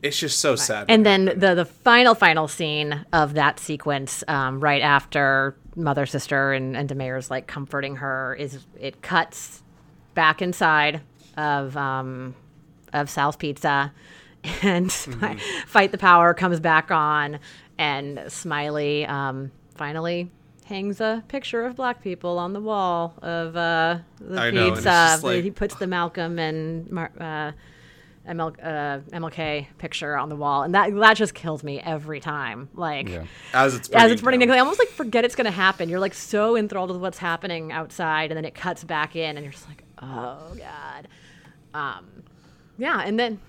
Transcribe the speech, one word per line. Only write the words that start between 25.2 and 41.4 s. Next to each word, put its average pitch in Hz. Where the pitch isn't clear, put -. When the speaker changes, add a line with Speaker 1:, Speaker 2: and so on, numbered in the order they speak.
Speaker 1:
like 175
Speaker 2:
He 196
puts 202
the 196
Malcolm 170
and 160
Mar-, 170
uh, 156
M 170
L, 160
uh, 147
M 170
L 160
K 151
picture 147
on 139
the 151
wall, 143
and 175
that, 202
that 220
just 220
kills 156
me 143
every 151
time. 135
Like, 151
Speaker 3:
Yeah. 85
Speaker 1:
As 131
it's 120
Speaker 2:
as 226
it's 233
Speaker 1:
burning 247
Speaker 2:
burning -
Speaker 1:
down. 247
Speaker 2:
down, 262
I 254
almost, 339
like, 480
forget 240
it's 247
gonna 233
happen. 190
You're, 180
like, 196
so 220
enthralled 202
with 180
what's 180
happening 170
outside, 156
and 160
then 156
it 156
cuts 175
back 156
in, 160
and 147
you're 139
just -
like, 151
"Oh 135
God." 143